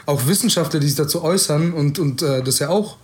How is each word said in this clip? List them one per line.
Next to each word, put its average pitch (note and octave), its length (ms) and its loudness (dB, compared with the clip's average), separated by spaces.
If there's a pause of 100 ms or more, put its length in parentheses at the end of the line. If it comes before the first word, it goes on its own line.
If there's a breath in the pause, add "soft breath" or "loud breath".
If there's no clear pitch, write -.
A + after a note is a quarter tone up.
auch C3 220 0
Wissenschaftler, E3+ 520 0
die C#3+ 80 2
sich C#3+ 80 0
dazu D#3 260 -2
äußern E3+ 520 0
und, D3 260 0
und, C#3 220 -2
äh, C3+ 200 0
das C3 180 -2
ja C#3+ 100 -2
auch G#3 340 0